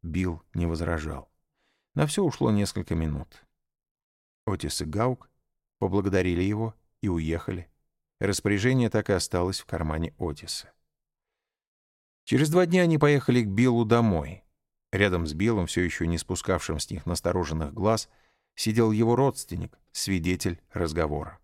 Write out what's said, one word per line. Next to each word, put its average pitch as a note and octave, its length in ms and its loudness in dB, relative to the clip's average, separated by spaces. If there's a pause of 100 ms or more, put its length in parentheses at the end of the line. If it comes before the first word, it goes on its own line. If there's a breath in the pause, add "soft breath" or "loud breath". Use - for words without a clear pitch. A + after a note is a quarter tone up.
Билл F2 400 -4 (100)
не E2+ 140 -2
возражал. D#2+ 640 -4 (640)
На D3 120 0
все F#3+ 180 0
ушло C3 260 0
несколько G2+ 440 -2
минут. D2+ 480 -4 (1000)
Отис F#2 380 -4
и - 20 -4
Гаук A2 460 -2 (480)
поблагодарили F#2 640 2
его G#2+ 320 -2 (260)
и G#2 80 -2
уехали. E2+ 640 -4 (500)
Распоряжение G#2 720 0
так G#2+ 180 -2
и G2+ 60 2
осталось F#2 460 -2
в - 40 -20
кармане D#2+ 540 -4
Отиса. - 540 -8 (1500)
Через D3 260 2
два F3+ 160 6
дня F3+ 160 4
они E3 160 4
поехали C#3+ 440 4
к G#2+ 60 0
Биллу A#2 380 4
домой. G2 580 2 (480)
Рядом F2+ 340 2
с D2+ 60 -6
Биллом, G2 340 0
все F2 160 -2
еще E2+ 220 -2
не E2+ 140 0
спускавшим F2 600 -4
с - 120 -8
них D#2 160 -8
настороженных E2 680 -2
глаз, G#2+ 380 -2 (440)
сидел A2+ 360 2
его A2+ 260 4
родственник, - 640 -2 (140)
свидетель F2+ 680 -2 (100)
разговора. D#2 720 -4